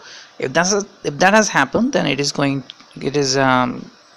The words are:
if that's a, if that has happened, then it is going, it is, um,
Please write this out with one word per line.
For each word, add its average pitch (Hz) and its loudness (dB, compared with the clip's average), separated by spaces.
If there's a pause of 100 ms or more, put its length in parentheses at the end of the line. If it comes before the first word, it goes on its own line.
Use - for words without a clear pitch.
(400)
if 135 -4
that's 175 2
a, 202 -2 (200)
if 147 -6
that 185 4
has 220 4
happened, 180 0
then 175 0
it 139 -2
is 143 -2
going, 139 -2 (360)
it 143 -4
is, 139 0
um, 127 0 (260)